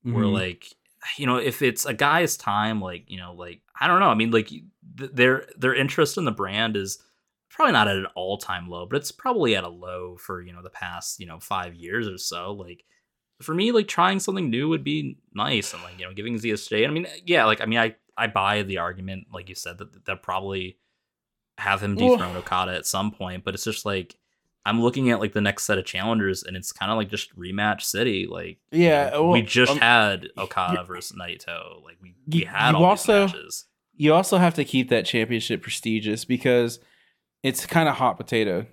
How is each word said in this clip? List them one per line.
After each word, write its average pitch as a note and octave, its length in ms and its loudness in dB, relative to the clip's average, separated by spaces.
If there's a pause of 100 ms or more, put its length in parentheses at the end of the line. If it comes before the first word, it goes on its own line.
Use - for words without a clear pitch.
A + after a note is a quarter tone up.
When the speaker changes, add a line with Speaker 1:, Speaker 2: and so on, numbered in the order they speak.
Speaker 1:
where, A#2 200 0
Speaker 2:
Mm-hmm. G2+ 100 2
Speaker 1:
like, F#2 340 -4 (500)
you C#3+ 80 -6
know, B2+ 120 2
if A#2+ 240 -2
it's B2 240 0
a C#3 80 -4
guy's D3+ 440 2
time, G#2+ 440 -2
like, F2+ 260 -12
you F#2 100 -14
know, F2+ 160 -16
like, F2 260 -16 (200)
I D3 80 0
don't F3+ 120 4
know. G3 100 6
I A#2 60 4
mean, A2+ 160 2
like, A2+ 160 2
th-, - 160 -16 (500)
their, C3 320 4 (120)
their B2+ 180 0
interest C3+ 420 0
in F#3 80 -4
the B2 60 0
brand G#2 460 -2
is G2 220 -6 (500)
probably C#4 240 2
not G#2+ 160 6
at G2 80 0
an F#2+ 180 -4
all-time F2+ 540 -6
low, F2 160 -10
but A#2+ 120 -4
it's C#3+ 140 -6
probably F3 440 0
at F#2 100 -2
a F2 40 -10
low F2+ 480 -12
for, F2+ 240 -12
you F2+ 120 -18
know, F2 80 -20
the F2+ 80 -18
past, - 500 -12
you F#2 60 -14
know, E2 140 -16
five F2+ 360 -8
years F#2+ 320 -6
or F#2 100 -10
so. F2+ 360 -8
Like, F2+ 320 -16 (560)
for D#3 120 -8
me, G3+ 200 2
like, G#3 160 2
trying F#3+ 300 2
something F#3+ 300 -4
new C3 200 -2
would D#3 160 -2
be D3 320 -6 (160)
nice, A2 400 -2
and, F2 100 -14
like, F2+ 160 -18
you F2+ 60 -12
know, F#2 80 -16
giving A2 240 -6
Z A2+ 140 -4
S G#2 160 -4
J, G#2+ 200 2
I - 20 -2
mean, E3 180 -4 (180)
yeah, E3+ 200 4
like, G#2+ 140 4
I A2 60 -2
mean, A2+ 140 2
I, A2+ 160 0 (220)
I A2+ 100 0
buy G#2 360 2
the F#2+ 140 -4
argument, F#2 560 -8
like F2+ 160 -14
you F#2 60 -14
said, F2 240 -12
that F#2+ 260 -20
they'll F#2+ 100 -6
probably F#2 640 -6 (840)
have G2 220 0
him G2+ 140 0
Speaker 2:
Well B3 160 6
Speaker 1:
dethrone F#2 240 2
Okada F#2 400 -2
at - 100 -6
some G2+ 260 -2
point, F#2 320 -10
but F#2+ 100 -4
it's G2+ 100 -8
just, - 220 -6
like, F#2+ 300 -4 (500)
I'm A2 160 2
looking B2+ 280 2
at, A#2 100 2
like, G#2 140 -4
the G#2+ 80 0
next G2+ 220 0
set - 140 0
of F#2 80 -4
challengers, G2 580 -2
and F#2 140 -10
it's F#2 140 -10
kinda, G2 220 -4
like, G#2+ 160 -2
just - 300 -8
rematch G2 440 -2
city. G#2 440 -2
Like, F2 320 -12 (120)
you E3 120 4
Speaker 2:
Yeah, D3 280 4
Speaker 1:
know, D#3 180 2
we E3+ 100 6
Speaker 2:
well, G#2+ 80 -2
Speaker 1:
just B2+ 240 4
Speaker 2:
um, D3 80 2
Speaker 1:
had A2 480 4 (100)
Okada F#2 440 -2
Speaker 2:
y-, - 40 -10
Speaker 1:
versus F2 320 -14
Naito. E2+ 680 -12
Like, E2+ 180 -20
we, F2+ 120 -20 (140)
we D#3 160 2
Speaker 2:
y-, - 80 -8
Speaker 1:
had A2 200 4
Speaker 2:
you - 60 4
Speaker 1:
all F3 80 8
Speaker 2:
also G3+ 380 6
Speaker 1:
these F#3+ 100 0
matches. - 320 -14 (300)
Speaker 2:
you D3+ 180 6
also F#3+ 240 4
have F3 180 6
to C#3+ 100 0
keep B2+ 240 2
that A2 160 4
championship A2+ 580 0
prestigious A2 600 -2
because B2 540 2 (640)
it's C3 220 -2
kinda D#3+ 280 2
hot B2 240 0
potato G#2+ 560 -2